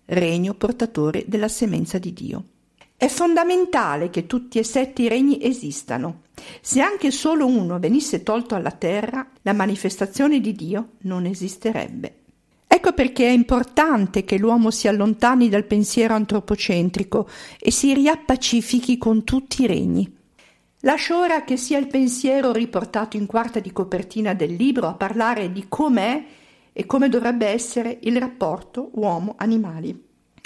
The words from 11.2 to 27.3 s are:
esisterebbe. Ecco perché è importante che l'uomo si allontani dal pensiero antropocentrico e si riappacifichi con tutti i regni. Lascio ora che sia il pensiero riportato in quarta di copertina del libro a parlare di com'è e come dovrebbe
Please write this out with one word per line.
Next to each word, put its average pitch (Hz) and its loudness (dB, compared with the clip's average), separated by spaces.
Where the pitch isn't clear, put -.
esisterebbe. 190 -6
Ecco 359 4
perché 254 0
è 240 4
importante 247 2
che 196 0
l'uomo 226 4
si 226 0
allontani 220 4
dal 208 2
pensiero 214 2
antropocentrico 202 0
e - 0
si 277 2
riappacifichi 262 2
con 226 2
tutti 262 -2
i 233 4
regni. 180 0
Lascio 311 2
ora 330 2
che 254 -2
sia 277 -2
il 277 -2
pensiero 262 2
riportato 220 -2
in 208 -2
quarta 226 -2
di 190 -10
copertina 190 -4
del 175 -2
libro 240 2
a 175 -4
parlare 214 -2
di 190 -10
com'è 262 0
e 185 -6
come 269 2
dovrebbe 240 0